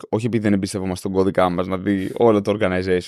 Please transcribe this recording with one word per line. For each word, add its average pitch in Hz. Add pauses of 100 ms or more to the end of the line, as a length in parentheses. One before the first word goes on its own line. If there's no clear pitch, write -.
Όχι 110
επειδή 110
δεν 107
εμπιστευόμαστε 95
τον 95
κώδικά 92
μας 90
να 95
δει 95
όλο 110
το 101
organization, 92